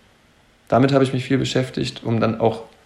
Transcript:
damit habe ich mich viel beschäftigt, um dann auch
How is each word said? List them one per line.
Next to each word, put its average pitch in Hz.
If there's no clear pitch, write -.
damit 135
habe 135
ich 131
mich 127
viel 135
beschäftigt, -
um 117
dann 110
auch 113